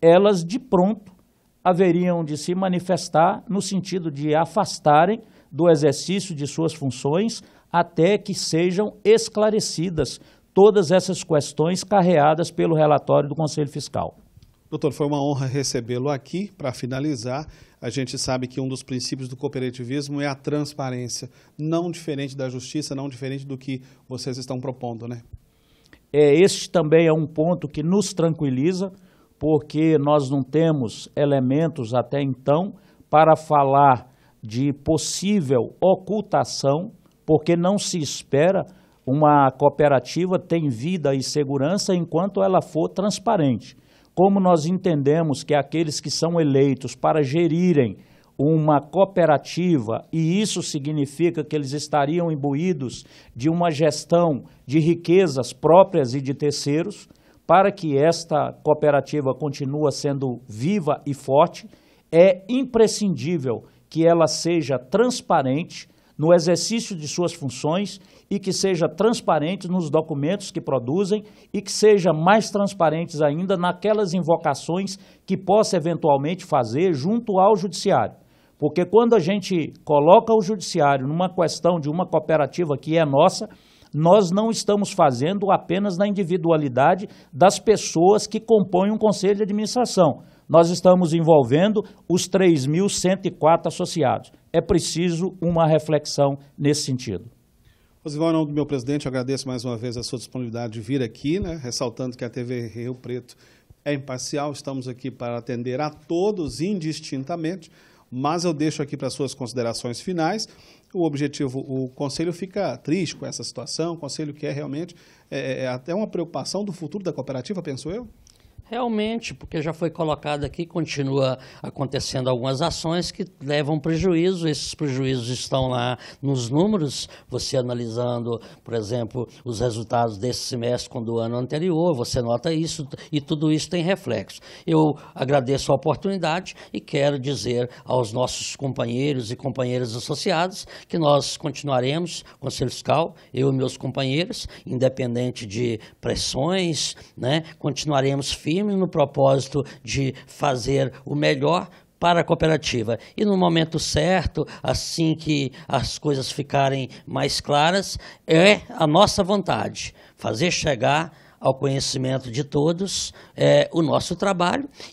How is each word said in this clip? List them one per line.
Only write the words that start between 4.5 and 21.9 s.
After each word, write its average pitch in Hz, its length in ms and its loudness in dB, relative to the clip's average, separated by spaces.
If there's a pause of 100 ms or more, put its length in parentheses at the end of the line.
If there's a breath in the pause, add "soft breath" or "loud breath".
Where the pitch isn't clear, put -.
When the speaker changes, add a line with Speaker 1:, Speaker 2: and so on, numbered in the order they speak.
Speaker 1:
do 165 200 2
exercício 160 680 2
de 143 100 -6
suas 160 280 -2
funções 156 680 -2 (300 soft breath)
até 170 460 2
que 202 160 -8
sejam 180 580 -2 (100)
esclarecidas 208 1160 0 (340 soft breath)
todas 190 380 6
essas 185 300 2
questões 160 640 -2
carreadas 165 640 4
pelo 170 240 0
relatório 147 540 4
do 123 60 -8
Conselho 151 340 -2
Fiscal. - 560 -8 (500)
Speaker 2:
Doutor, 147 160 -2
foi 147 160 -2
uma 147 160 -2
honra 135 220 -2
recebê-lo 127 640 -4
aqui. 170 480 -6
Pra 135 160 -6
finalizar, 131 720 -6 (340 soft breath)
a 123 80 -8
gente 131 280 -6
sabe 127 280 -4
que - 140 -10
um 135 80 -4
dos 131 160 -10
princípios 131 460 -8
do 127 80 -14
cooperativismo 135 800 -8
é 143 80 -4
a 139 80 -6
transparência, 135 920 -6 (280 soft breath)
não 165 320 -4
diferente 139 460 -8